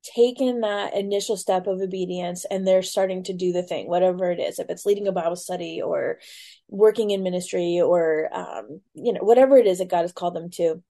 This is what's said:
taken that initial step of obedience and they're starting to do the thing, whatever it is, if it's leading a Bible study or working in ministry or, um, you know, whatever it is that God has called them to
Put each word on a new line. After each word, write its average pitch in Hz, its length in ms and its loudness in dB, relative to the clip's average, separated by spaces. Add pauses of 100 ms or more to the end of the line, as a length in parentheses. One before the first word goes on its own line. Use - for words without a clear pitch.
(160)
taken 240 460 2
that 202 340 -2
initial 202 400 -2
step 185 320 -2
of 190 140 -2
obedience 180 680 -6
and 190 160 -4
they're 185 180 4
starting 185 400 -2
to 190 100 -8
do 180 180 -2
the 180 120 -2
thing, 151 260 -8
whatever 180 420 2
it 170 80 -4
is, - 200 -4
if - 100 -8
it's 170 160 -8
leading 202 220 0
a 190 40 0
Bible 175 240 -2
study 170 460 -8
or 156 380 -4 (500)
working 214 400 4
in 196 120 -2
ministry 180 600 -2
or, 160 500 2
um, - 480 -12 (140)
you - 180 -4
know, 185 120 -4
whatever 262 340 8
it 226 100 8
is 185 120 2
that 185 100 -4
God 175 140 2
has 180 100 -4
called 175 220 -4
them 170 160 -10
to 170 380 -2